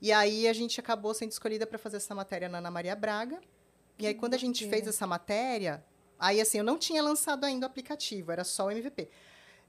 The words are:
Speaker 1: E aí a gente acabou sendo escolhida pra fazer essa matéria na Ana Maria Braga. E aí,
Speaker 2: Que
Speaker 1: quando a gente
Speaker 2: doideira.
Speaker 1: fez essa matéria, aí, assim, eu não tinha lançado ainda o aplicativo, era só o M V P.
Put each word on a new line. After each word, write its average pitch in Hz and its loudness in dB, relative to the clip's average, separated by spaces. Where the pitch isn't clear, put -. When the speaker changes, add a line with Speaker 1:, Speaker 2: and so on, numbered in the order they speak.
Speaker 1:
E 208 4
aí 214 6
a 226 6
gente 226 -2
acabou 220 -2
sendo 220 -6
escolhida 220 -2
pra 220 -8
fazer 208 -8
essa 202 -8
matéria 190 -4
na 175 -6
Ana 175 -6
Maria 175 -4
Braga. 220 -2
E 214 -2
aí, 208 0
Speaker 2:
Que 220 -10
Speaker 1:
quando 240 0
a 254 2
gente 247 -2
Speaker 2:
doideira. 214 0
Speaker 1:
fez 208 -2
essa 202 -2
matéria, 196 -2
aí, 202 6
assim, 214 4
eu 208 2
não 277 2
tinha 311 2
lançado 294 2
ainda 262 0
o - -4
aplicativo, 254 -6
era 175 -2
só - 0
o 202 0
M 220 -2
V 262 -6
P. 160 -6